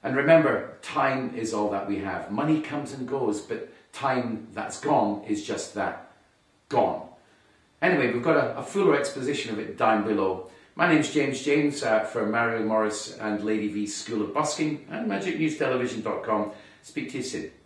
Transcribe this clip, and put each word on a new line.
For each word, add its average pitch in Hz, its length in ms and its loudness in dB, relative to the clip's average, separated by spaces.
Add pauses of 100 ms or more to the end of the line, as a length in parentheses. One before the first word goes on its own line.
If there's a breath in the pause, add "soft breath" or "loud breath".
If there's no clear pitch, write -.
And 127 120 -2
remember, 147 640 4
time 131 540 -2
is 110 180 -4
all 104 180 0
that 98 180 -4
we 98 100 -2
have. 95 320 -6
Money 151 300 2
comes 143 320 -6
and 127 160 -8
goes, 127 320 0
but - 280 -8 (240 loud breath)
time 120 600 -2
that's 104 260 -8
gone 101 460 2
is 104 200 -2
just - 300 -6
that, - 380 -4 (560)
gone. - 400 0 (720 soft breath)
Anyway, 151 300 4
we've 123 100 0
got 160 140 6
a, - 220 0
a - 40 -6
fuller 175 340 4
exposition 135 560 -2
of 104 60 -4
it - 180 -8
down 110 280 4
below. 98 440 0 (280 loud breath)
My 175 100 4
name's 151 260 4
James 135 300 0
James, 147 400 2
uh, 110 220 4
for 113 200 -2
Mario 113 400 0
Morris 107 540 0
and 104 240 -4
Lady 107 240 0
V 101 220 -2
School 107 340 -4
of - 100 -4
Busking 151 560 -2
and 226 200 -4
Magic 190 280 -2
news 151 220 0
television 123 440 0
dot 107 200 -4
com. 107 300 -2 (300 loud breath)
Speak - 280 -8
to - 60 -8
you 123 80 -4
soon. - 260 -8 (160)